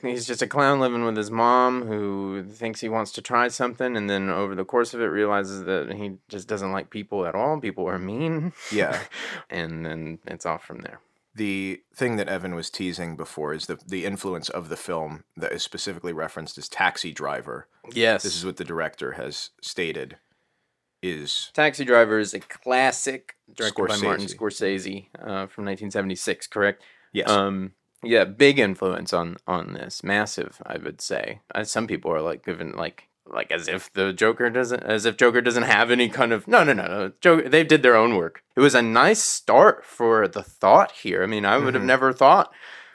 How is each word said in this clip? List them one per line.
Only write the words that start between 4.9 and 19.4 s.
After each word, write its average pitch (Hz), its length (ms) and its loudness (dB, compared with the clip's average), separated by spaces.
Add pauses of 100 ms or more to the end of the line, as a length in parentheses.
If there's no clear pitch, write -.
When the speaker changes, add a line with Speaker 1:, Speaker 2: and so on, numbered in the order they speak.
Speaker 1:
of 120 60 -10
it 117 60 0
realizes 98 580 -2
that 87 320 -4
he 101 220 -10 (100)
just 95 220 -14
doesn't 98 240 -4
like - 160 -8
people 101 360 -6
at 85 100 -6
all. 139 260 -2
People 98 260 -6
are 92 120 -4
mean. 151 520 -6 (180)
Speaker 2:
Yeah. 92 300 0 (260)
Speaker 1:
<laughs> - 240 -14
And 82 360 -8
then 80 420 -10
it's - 180 -12
off 82 200 -6
from 60 140 -18
there. - 200 -16 (340)
Speaker 2:
The 98 480 -6 (140)
thing 120 220 -2
that 101 100 -4
Evan 90 280 -6
was 82 140 -10
teasing 87 460 -8
before 76 380 -8
is 78 140 -10
the, 82 200 -8
the 90 160 -8
influence 95 460 -6
of 85 180 -10
the 80 80 -8
film 78 480 -8 (140)
that 80 160 -6
is - 100 -8
specifically 90 480 -10
referenced 80 460 -10
is 71 100 -16
Taxi 87 460 -2
Driver. 69 540 -8 (260)
Speaker 1:
Yes. 113 300 2
Speaker 2:
This 90 120 -4
is 85 100 -8
what 92 120 -8
the 87 80 -8
director 78 480 -8
has - 380 -12 (100)